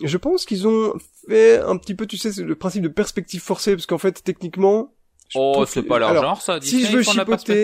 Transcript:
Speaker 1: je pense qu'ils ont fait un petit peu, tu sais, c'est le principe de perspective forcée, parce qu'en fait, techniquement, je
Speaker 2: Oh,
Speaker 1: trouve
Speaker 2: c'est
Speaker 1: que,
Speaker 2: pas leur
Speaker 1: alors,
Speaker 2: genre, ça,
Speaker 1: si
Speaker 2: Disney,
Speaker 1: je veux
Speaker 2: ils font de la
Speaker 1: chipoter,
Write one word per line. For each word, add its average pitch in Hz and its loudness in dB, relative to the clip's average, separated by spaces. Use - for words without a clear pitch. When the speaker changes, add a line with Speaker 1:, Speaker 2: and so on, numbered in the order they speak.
Speaker 1:
je 147 -2
pense 359 -2
qu'ils 196 -2
ont 220 2
fait 220 8
un 190 0
petit 196 -10
peu, 208 -6
tu 202 -10
sais, 220 -4
c'est 196 -8
le 160 -4
principe 185 -4
de 170 -2
perspective 190 -4
forcée, - -2
parce 170 -6
qu'en 165 -2
fait, 190 -4
techniquement, 190 -2
je - -8
Speaker 2:
Oh, 135 2
Speaker 1:
trouve 139 2
Speaker 2:
c'est 123 -4
Speaker 1:
que, - -8
Speaker 2:
pas 120 2
leur 110 2
Speaker 1:
alors, 143 4
Speaker 2:
genre, 151 -2
ça, 180 -4
Speaker 1:
si 139 -2
Speaker 2:
Disney, 240 0
Speaker 1:
je 214 0
veux 254 4
Speaker 2:
ils - 0
font 214 2
de 208 0
la 190 0
Speaker 1:
chipoter, 220 0